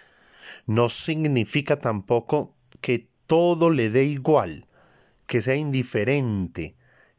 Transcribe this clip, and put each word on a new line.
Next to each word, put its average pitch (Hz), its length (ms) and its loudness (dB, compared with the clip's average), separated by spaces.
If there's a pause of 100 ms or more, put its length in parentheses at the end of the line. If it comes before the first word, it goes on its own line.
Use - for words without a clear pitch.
(640)
no 113 240 2
significa 147 880 -2
tampoco 117 800 -2 (260)
que 120 280 -4 (180)
todo 170 420 4
le 120 220 2
dé 131 140 4
igual, 135 600 0 (640)
que 120 140 0
sea 127 140 0
indiferente, 123 1200 -2 (440)